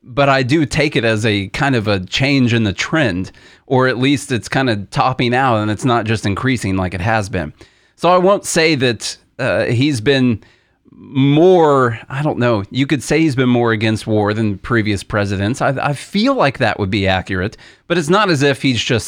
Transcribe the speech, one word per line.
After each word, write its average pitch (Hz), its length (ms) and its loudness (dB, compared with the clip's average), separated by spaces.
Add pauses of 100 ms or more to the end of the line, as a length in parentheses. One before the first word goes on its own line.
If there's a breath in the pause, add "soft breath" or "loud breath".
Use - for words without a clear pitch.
but 139 260 0
I 135 140 2
do 147 220 2
take 151 300 -2
it 120 80 0
as 113 220 0
a 101 240 0
kind 139 260 -2
of 107 120 -2
a 101 120 0
change 131 540 0
in 117 100 2
the 98 100 0
trend, 98 580 -2 (340 loud breath)
or 127 220 2
at 120 100 0
least 135 340 0
it's 113 160 -4
kind 135 220 -2
of 104 220 -4
topping 127 420 0
out 127 240 2
and 107 140 -2
it's 104 140 -6
not 117 200 0
just 110 200 -4
increasing 104 500 -2
like 92 180 -2
it 92 80 -6
has 107 280 -2
been. 80 240 -8 (420 soft breath)
So 165 140 0
I 180 80 4
won't 185 280 2
say 160 300 2
that, 123 420 -2 (220)
uh, 110 260 0
he's 123 360 0
been 127 420 0 (480 soft breath)
more, 139 1080 4 (100)
I 135 120 -6
don't 147 160 -2
know, 117 320 0
you 127 160 -2
could 139 160 -2
say 151 200 0
he's 156 140 2
been 127 140 2
more 120 220 2
against 110 340 -2
war 107 300 0
than 107 240 -2
previous 104 440 -2
presidents. 101 580 -2
I, 131 80 0
I 139 240 -2
feel 233 420 -2
like 156 240 0
that 110 200 0
would 98 120 -2
be 95 160 0
accurate, 92 500 -2 (300 loud breath)
but 170 100 0
it's 151 120 -2
not 196 200 2
as 139 140 2
if 139 180 2
he's 127 220 0
just 117 240 -2